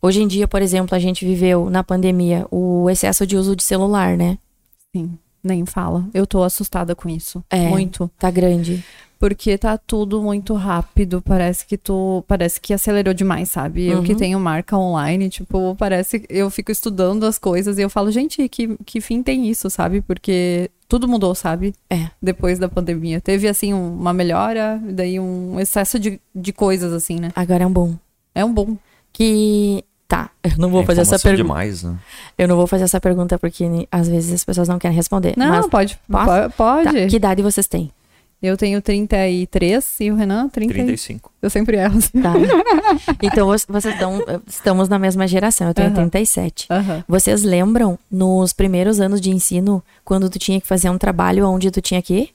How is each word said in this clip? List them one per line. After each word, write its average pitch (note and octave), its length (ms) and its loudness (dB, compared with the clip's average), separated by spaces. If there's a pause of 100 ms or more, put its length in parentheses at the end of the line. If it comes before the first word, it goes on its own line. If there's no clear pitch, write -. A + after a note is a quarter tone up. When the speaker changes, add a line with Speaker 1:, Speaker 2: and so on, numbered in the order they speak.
Speaker 1:
Hoje F#3+ 200 2
em G#3+ 60 2
dia, G3 220 0
por G3 120 0
exemplo, F#3 360 0
a - 20 2
gente F3+ 260 -2
viveu F3+ 460 2
na F#3 140 0
pandemia F3+ 680 0
o F3+ 400 2
excesso F#3+ 340 0
de F#3+ 120 -2
uso F#3+ 180 0
de F3+ 80 -6
celular, F#3+ 540 0
né? F3 200 0 (580)
Speaker 2:
Sim, E3+ 220 -6 (280)
nem F#3 200 -2
fala. F3 480 -4
Eu F#3+ 140 0
tô F#3+ 160 0
assustada F3+ 540 -4
com - 120 -10
isso. E3 400 -10
Speaker 1:
É, F3 200 2
Speaker 2:
Muito. F#3 500 -2
Speaker 1:
tá F#3 100 0
grande. F3+ 560 0 (360)
Speaker 2:
Porque G3+ 360 0
tá A3 220 -2
tudo G#3 420 -4
muito G#3 340 -4
rápido, F#3 680 -2
parece F3+ 420 0
que G3+ 140 -6
tu, F#3+ 480 -2
parece F3 340 -2
que - 140 -4
acelerou G3+ 400 0
demais, F3+ 340 -2
sabe? D#3 380 -4
Eu F#3 160 2
que F3 120 0
Speaker 1:
Uhum. G#3+ 40 -2
Speaker 2:
tenho F#3+ 220 0
marca F3 360 -2
online, F3+ 540 0
tipo, F#3 480 -4
parece F#3+ 400 -2
que G#3+ 100 -10
eu G3 220 -2
fico - 220 -8
estudando G3+ 520 -2
as A3 140 0
coisas G3 400 -2
e G3+ 40 0
eu G3 60 0
falo, G#3 220 -2
"Gente, C4+ 380 -2
que, A3+ 360 -6
que - 160 -8
fim A#3 220 -4
tem B3+ 260 0
isso?", A3 220 -4
sabe? F3+ 300 -2
Porque F3+ 680 -2 (200)
tudo A#3+ 180 0
mudou, G3 300 0
sabe? F3+ 360 -4 (160)
Speaker 1:
É. E3 220 -4 (100)
Speaker 2:
Depois F3+ 380 -2
da F3+ 100 -2
pandemia. E3+ 520 -4
Teve, G3 260 0
assim, G3+ 260 0
um, F3+ 220 -2
uma F3 180 -2
melhora, G#3+ 720 0
daí F#3 380 -4
um F3+ 400 -6
excesso G3 400 -2
de, G3 200 -4 (140)
de F#3+ 180 -8
coisas, F#3 400 0
assim, E3+ 280 -4
né? E3+ 160 -6
Speaker 1:
Agora F3+ 260 2
é F3+ 40 2
um F#3 60 2
boom. F3 220 2 (400)
Speaker 2:
É F#3+ 100 0
um A#3 80 0
boom. G#3 240 0 (360)
Speaker 1:
Que, G#3 720 2 (240)
tá, - 220 -4 (120)
eu D#3+ 160 0
não F3 100 2
vou F3+ 140 4
Speaker 3:
É - 20 2
Speaker 1:
fazer F3 180 4
essa G3+ 120 2
Speaker 3:
informação G3 160 4
Speaker 1:
pergunta. F#3+ 140 4 (100)
Speaker 3:
demais, F2+ 300 -6
né? F2 120 -6 (400)
Speaker 1:
Eu F3+ 120 2
não F3+ 80 4
vou F3 100 4
fazer F#3 180 0
essa F#3 160 0
pergunta F3+ 380 0
porque E3+ 300 -4
ni-, E3+ 220 -2
às E3+ 180 2
vezes E3+ 240 0
as F3 120 -4
pessoas F3+ 220 0
não F3 140 0
querem E3+ 160 0
responder, F3+ 400 0
Speaker 2:
Não, C4 120 2
Speaker 1:
mas - 200 4
Speaker 2:
pode, G3+ 280 0 (140)
Speaker 1:
posso? G3 160 2
Speaker 2:
po-, G3 300 2
pode. B3+ 280 4 (180)
Speaker 1:
Tá, F3+ 40 2
que G3 100 4
idade G3 240 2
vocês G3+ 280 0
têm? D#3+ 240 -6 (500)
Speaker 2:
Eu F#3+ 140 0
tenho G3+ 260 0
trinta G3+ 460 0
e F3+ 180 -2
três F#3+ 540 0
e G#3 100 0
o G#3 60 0
Renan, G#3+ 320 0
trinta A#3 240 -2
e - 20 -4
Speaker 3:
Trinta B3 160 -2
e A#3+ 80 -2
cinco. - 420 -14
Speaker 2:
Eu F#3+ 80 0
sempre G#3+ 280 0
erro, G3+ 220 4
assim. A#3 220 2
Speaker 1:
Tá. F#3 140 4
Speaker 2:
<laughs> F4+ 880 2
Speaker 1:
Então, G3+ 240 4
vo-, G3+ 100 4 (120)
vocês G#3 320 -2
dão, F#3+ 180 -2
vocês A3 300 -4
estamos F#3+ 400 2
na G3 100 2
mesma F#3+ 300 2
geração, F#3+ 400 2
eu E3+ 60 0
tenho F3 160 4
Speaker 2:
Aham. G#3 40 0
Speaker 1:
trinta F3 240 2
e A3 80 2
sete. - 420 -4
Speaker 2:
Aham. F3 380 -2
Speaker 1:
Vocês G3+ 380 2
lembram, G3 520 2 (140)
nos F#3 420 2
primeiros G3 480 2
anos G3 200 2
de F#3+ 100 -2
ensino, F#3 500 0 (240)
quando F#3+ 240 0
tu F3+ 120 -6
tinha F#3+ 200 0
que - 60 -16
fazer F3+ 240 2
um F3+ 80 0
trabalho F3+ 480 2
onde F#3 240 2
tu F#3 100 -2
tinha F3+ 220 -2
que F3+ 120 -2
ir? A#3+ 200 0